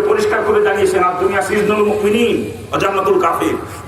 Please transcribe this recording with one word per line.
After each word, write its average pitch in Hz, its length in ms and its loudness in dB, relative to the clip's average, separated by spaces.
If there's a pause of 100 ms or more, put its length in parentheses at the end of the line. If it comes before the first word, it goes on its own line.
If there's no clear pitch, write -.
পরিষ্কার - 380 0
করে - 160 2
জানিয়েছেন, 190 400 2
"আর 180 160 2
দুনিয়া 196 220 0
সিজনুল 208 440 0
মুমিনিন 208 680 0 (200)
ওয়া 143 80 -4
জান্নাতুল 196 420 2
কাফির", 170 340 0 (320)